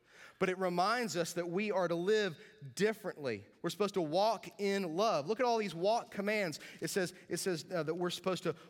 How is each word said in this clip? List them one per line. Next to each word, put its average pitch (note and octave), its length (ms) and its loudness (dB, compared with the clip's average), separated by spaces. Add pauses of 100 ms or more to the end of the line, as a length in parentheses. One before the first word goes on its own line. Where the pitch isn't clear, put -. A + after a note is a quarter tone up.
(380)
But F#3 100 2
it F#3 100 -2
reminds F#3 600 2
us E3+ 160 -2
that F3 120 -2
we G3+ 240 0
are F3+ 160 2
to E3+ 80 0
live F#3+ 400 2 (400)
differently. D3+ 720 -2 (160)
We're F3 80 -4
supposed G3+ 240 0
to F#3+ 80 0
walk F#3 560 2
in G3 400 0
love. F3 320 2
Look G#3+ 100 -2
at C4 60 2
all A#3 140 4
these G3+ 160 -2
walk G3 360 0
commands. G3+ 500 0 (200)
It E3+ 80 -4
says, F3+ 240 0 (160)
it - 120 -2
says, E3+ 340 -2
uh, E3 80 0
that D3+ 120 0
we're F3+ 140 -2
supposed F3+ 360 -2
to, E3 100 0 (160)